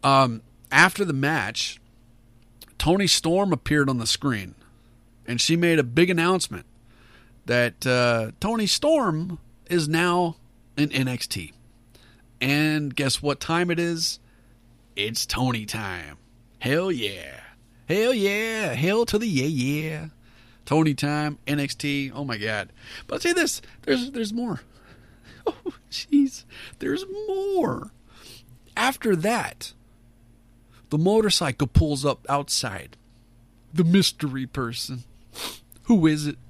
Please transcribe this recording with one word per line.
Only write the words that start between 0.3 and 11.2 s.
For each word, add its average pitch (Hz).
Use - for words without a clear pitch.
after 185
the 165
match, 135
Toni 185
Storm 180
appeared 147
on 127
the 117
screen, 110
and 120
she 160
made 170
a 139
big 156
announcement 170
that, 120
uh, 120
Toni 214
Storm 185
is 165
now 175
in 147
N 131
X 123